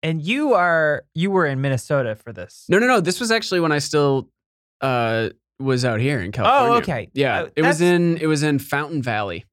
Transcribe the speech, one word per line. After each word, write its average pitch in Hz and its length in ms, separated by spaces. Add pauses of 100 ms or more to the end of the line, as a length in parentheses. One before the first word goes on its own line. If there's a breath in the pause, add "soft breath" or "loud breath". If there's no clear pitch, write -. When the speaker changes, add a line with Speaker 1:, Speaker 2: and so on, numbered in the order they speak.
Speaker 1:
And 160 200
you 262 320
are, 165 500 (100)
you 185 180
were 180 140
in 135 160
Minnesota 135 520
for 113 180
this. - 360
Speaker 2:
No, 175 100
no, 233 80
no. 247 140
This 175 180
was 226 140
actually 214 280
when 165 120
I 147 60
still, 143 500 (520)
uh, 113 500 (280)
was 131 260
out 113 160
here 135 200
in 87 80
Speaker 1:
Oh, 107 40
Speaker 2:
California. 240 440
Speaker 1:
okay. 156 380
Speaker 2:
Yeah, 135 260
Speaker 1:
Uh, 165 160
Speaker 2:
it 151 60
was 170 160
Speaker 1:
that's - 20
Speaker 2:
in, 170 380
it 156 80
was 151 180
in 147 160
Fountain 147 420
Valley. 104 500